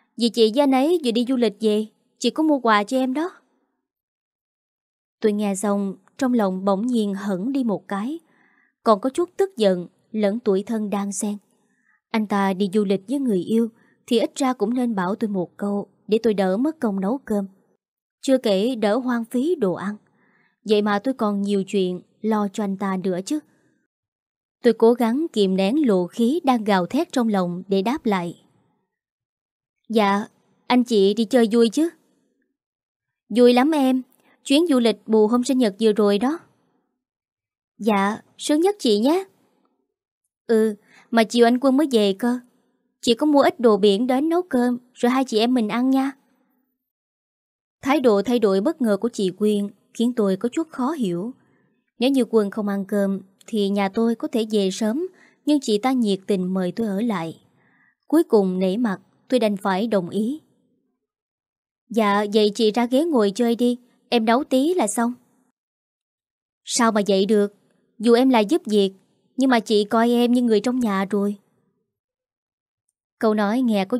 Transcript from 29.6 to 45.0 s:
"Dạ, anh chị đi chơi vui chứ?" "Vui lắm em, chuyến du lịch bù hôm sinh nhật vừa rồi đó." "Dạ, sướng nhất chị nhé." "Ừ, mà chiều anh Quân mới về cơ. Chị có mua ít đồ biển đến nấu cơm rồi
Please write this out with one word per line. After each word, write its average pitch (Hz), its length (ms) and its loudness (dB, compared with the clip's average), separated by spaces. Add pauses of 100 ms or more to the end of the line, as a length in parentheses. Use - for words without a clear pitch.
"Dạ, 208 360 0 (420)
anh 247 160 2
chị 202 300 2
đi 220 120 -2
chơi 233 260 2
vui 233 180 4
chứ?" 311 200 0 (1500)
"Vui 247 180 8
lắm 254 180 4
em, 262 300 2 (420)
chuyến 311 240 2
du 269 120 4
lịch 226 280 0
bù 214 200 4
hôm 247 160 0
sinh 262 140 0
nhật 214 220 2
vừa 220 140 2
rồi 202 260 2
đó." 277 200 -2 (1400)
"Dạ, 202 440 0 (160)
sướng 302 240 0
nhất 403 180 2
chị 208 200 2
nhé." 320 260 0 (1200)
"Ừ, 220 280 2 (360)
mà 226 120 4
chiều 233 240 4
anh 247 120 2
Quân 262 180 2
mới 302 140 2
về 208 220 2
cơ. 240 260 -4 (600)
Chị 233 120 0
có 294 120 0
mua 285 160 4
ít - 180 2
đồ 226 180 4
biển 202 300 2
đến 269 220 0
nấu 339 120 0
cơm 247 360 -2 (160)
rồi - 160 -2